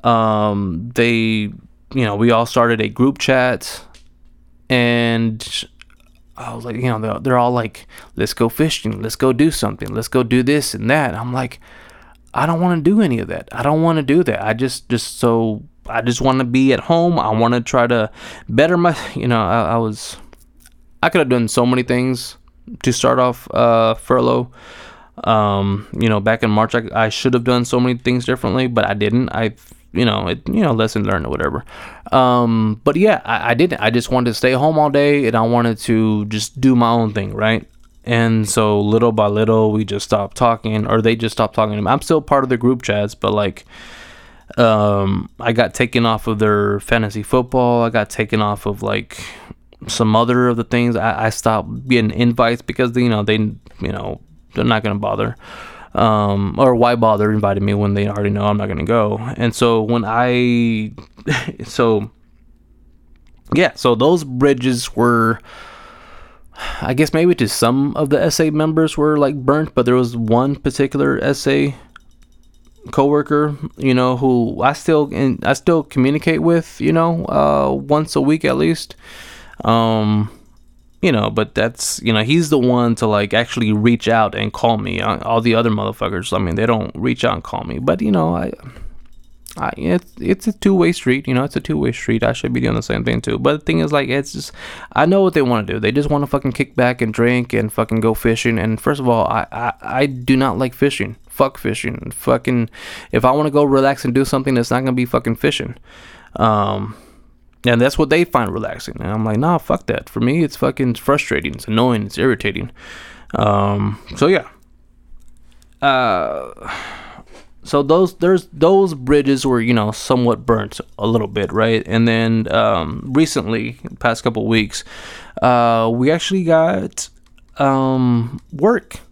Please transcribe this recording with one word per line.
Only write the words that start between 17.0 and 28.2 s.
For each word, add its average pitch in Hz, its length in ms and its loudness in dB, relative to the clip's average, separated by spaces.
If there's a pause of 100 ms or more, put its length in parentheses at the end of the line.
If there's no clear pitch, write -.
I 110 140 -2
wanna 117 300 2
try 120 260 2
to 113 240 0 (360)
better 156 300 4
my," 175 180 2 (100)
<laughs> - 100 -12
you - 120 -4
know, 117 140 2
I, 101 320 0
I 117 40 0
was, 110 400 -6 (840)
I 170 80 2
could 180 100 2
have 139 100 2
done 120 180 2
so 120 180 2
many 127 160 2
things 123 560 -4 (460)
to 127 100 2
start 127 240 2
off, 123 380 -2
uh, 113 400 4
furlough. 123 560 0 (720)
Um, 101 680 0
you - 180 0
know, 107 100 2
back 110 220 0
in 113 80 0
March, 107 240 2
I, 113 200 -2
I 110 160 0
should 127 260 0
have 120 80 0
done 123 220 2
so 123 140 0
many 123 200 0
things 123 260 -2